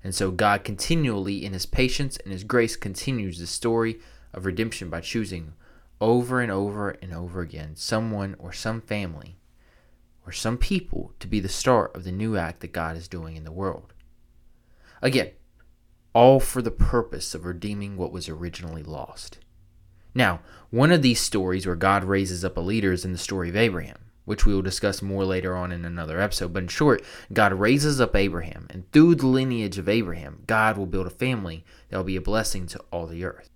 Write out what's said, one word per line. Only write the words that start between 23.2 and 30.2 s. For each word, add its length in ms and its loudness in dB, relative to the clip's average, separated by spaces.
of 80 -4
Abraham, 420 0
which 200 2
we 80 8
will 80 2
discuss 400 -2
more 220 -2
later 320 0
on 160 -4
in 140 -6
another 340 -6
episode. 320 -2
But 120 -4
in 40 -6
short, 340 4
God 220 4
raises 480 4
up 120 2
Abraham, 560 0
and 220 -12
through 240 10
the 120 2
lineage 500 0
of 100 -4
Abraham, 600 0